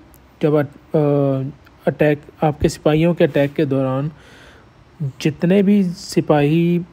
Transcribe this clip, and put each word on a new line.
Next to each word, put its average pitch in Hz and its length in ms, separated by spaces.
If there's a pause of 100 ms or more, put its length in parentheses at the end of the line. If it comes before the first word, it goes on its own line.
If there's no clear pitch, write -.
(420)
जब 151 120
अट-, 147 420
अ, 143 560 (360)
attack, 147 340 (220)
आपके 151 260
सिपाहियों 160 440
के 170 100
attack 143 300
के 160 120
दौरान 135 460 (1120)
जितने 180 420
भी 202 200
सिपाही 170 960 (100)